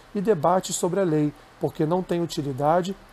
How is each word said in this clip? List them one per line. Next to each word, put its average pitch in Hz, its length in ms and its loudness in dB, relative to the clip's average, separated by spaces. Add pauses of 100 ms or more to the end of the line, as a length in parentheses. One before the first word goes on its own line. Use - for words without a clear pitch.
(160)
e 202 60 -2
debates 180 560 2
sobre 185 240 0
a - 20 2
lei, 151 300 2 (260)
porque 151 260 -2
não 180 160 0
têm 175 200 -2
utilidade 156 720 0 (180)